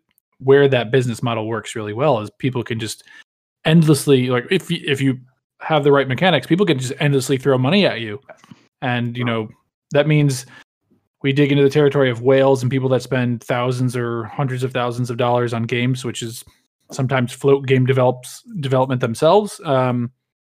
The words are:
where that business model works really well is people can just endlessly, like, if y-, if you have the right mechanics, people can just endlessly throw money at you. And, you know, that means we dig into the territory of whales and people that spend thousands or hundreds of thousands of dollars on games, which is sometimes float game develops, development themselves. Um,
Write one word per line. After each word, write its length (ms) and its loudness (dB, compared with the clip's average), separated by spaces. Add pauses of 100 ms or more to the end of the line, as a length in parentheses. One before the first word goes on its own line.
(380)
where 280 6
that 240 0
business 320 -2
model 240 -4
works 300 -8
really 160 -8
well 280 0
is 180 -10
people 260 -4
can 160 -6
just 240 -10 (640)
endlessly, 600 4
like, 220 0
if 200 -2
y-, 120 -4
if 200 -4
you 180 0 (400)
have 240 0
the 80 4
right 160 2
mechanics, 400 0
people 180 2
can 120 0
just 220 -8
endlessly 360 0
throw 220 0
money 280 2
at 140 -2
you. 180 -10 (640)
And, 340 -4
you 80 -4
know, 260 -4 (420)
that 160 2
means 380 2 (760)
we 100 0
dig 180 2
into 140 4
the 60 6
territory 400 4
of 120 -6
whales 400 4
and 80 -2
people 200 -2
that 120 0
spend 400 -4
thousands 540 -2
or 280 -6
hundreds 380 -6
of 100 -6
thousands 380 -4
of 60 -6
dollars 380 0
on 80 -4
games, 420 -2
which 180 -8
is 220 -14 (460)
sometimes 420 -2
float 340 0
game 200 2
develops, 560 -2 (180)
development 400 -2
themselves. 640 0
Um, 460 0 (320)